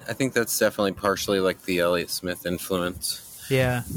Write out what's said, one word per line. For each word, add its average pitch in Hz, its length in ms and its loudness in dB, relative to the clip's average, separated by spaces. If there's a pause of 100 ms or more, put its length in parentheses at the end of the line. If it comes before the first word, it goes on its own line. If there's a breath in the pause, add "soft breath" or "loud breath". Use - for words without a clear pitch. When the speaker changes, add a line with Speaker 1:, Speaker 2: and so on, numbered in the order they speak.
Speaker 1:
I 117 60 -4
think 131 200 0
that's 117 240 2
definitely 101 360 2
partially, 98 460 2
like, 92 240 2
the 90 160 2
Elliott 87 300 2
Smith 90 360 -6
influence. 87 1040 -4
Speaker 2:
Yeah. 127 340 2 (140)